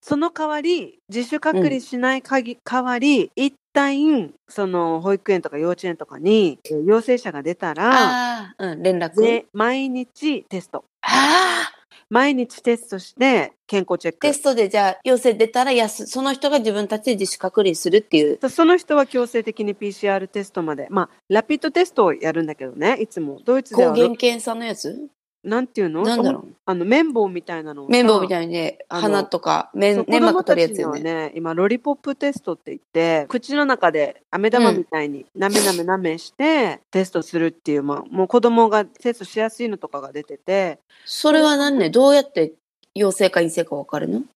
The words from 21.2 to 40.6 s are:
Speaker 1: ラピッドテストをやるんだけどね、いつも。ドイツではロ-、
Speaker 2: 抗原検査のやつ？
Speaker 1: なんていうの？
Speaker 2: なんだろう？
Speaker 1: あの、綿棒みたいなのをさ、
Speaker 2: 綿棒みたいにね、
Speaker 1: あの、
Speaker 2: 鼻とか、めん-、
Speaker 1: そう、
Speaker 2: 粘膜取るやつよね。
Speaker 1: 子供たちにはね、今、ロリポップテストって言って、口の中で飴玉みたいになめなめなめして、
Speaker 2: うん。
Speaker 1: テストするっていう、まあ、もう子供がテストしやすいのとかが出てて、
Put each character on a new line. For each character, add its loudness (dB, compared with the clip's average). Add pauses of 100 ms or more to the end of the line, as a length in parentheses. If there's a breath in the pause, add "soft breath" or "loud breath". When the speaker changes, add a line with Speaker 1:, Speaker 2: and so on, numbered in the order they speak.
Speaker 1:
ラ 4
ピ -2
ッ -6
ド -4
テ 2
ス -4
ト 4
を 4
や -4
る -2
ん -2
だ -8
け -10
ど -12
ね、 0
い -4
つ -12
も。 -8
ド 2
イ -2
ツ -8
で 6
は 4
ロ-、 -2
Speaker 2:
抗 4
原 0
検 0
査 -6
の -8
や -6
つ？ -10 (340)
Speaker 1:
な -2
ん -4
て -10
い 2
う 0
の？ -4
Speaker 2:
な 0
ん 0
だ 2
ろ -4
う？ -18 (180)
Speaker 1:
あ -2
の、 -2
綿 2
棒 0
み -10
た -10
い -12
な -14
の -16
を -14
さ、 0
Speaker 2:
綿 6
棒 6
み -2
た -2
い -4
に -6
ね、 -4 (100)
Speaker 1:
あ -8
の、 -4
Speaker 2:
鼻 0
と -4
か、 -2
め 2
ん-、 2
Speaker 1:
そ 0
う、 -4
Speaker 2:
粘 2
膜 2
取 2
る 2
や -8
つ -4
よ -4
ね。 -6
Speaker 1:
子 -10
供 -
た -
ち -
に -4
は -4
ね、 -12
今、 -6
ロ 0
リ 0
ポ -4
ッ 0
プ -8
テ -2
ス -12
ト -6
っ -8
て -16
言 -12
っ -18 (120)
て、 0
口 -6
の 2
中 2
で -4
飴 0
玉 4
み -2
た -4
い -6
に -12
な -2
め 0
な 2
め -4
な -2
め -4
し -18
て、 0
Speaker 2:
う -2
ん。 -20 (100)
Speaker 1:
テ 0
ス -18
ト -2
す -6
る 0
っ -2
て -8
い 0
う、 -2
ま -4
あ、 -10
も 0
う 0
子 0
供 4
が 0
テ -6
ス -10
ト -14
し -10
や -2
す -10
い -4
の -6
と -14
か -12
が -16
出 -12
て -16
て、 -2 (260 soft breath)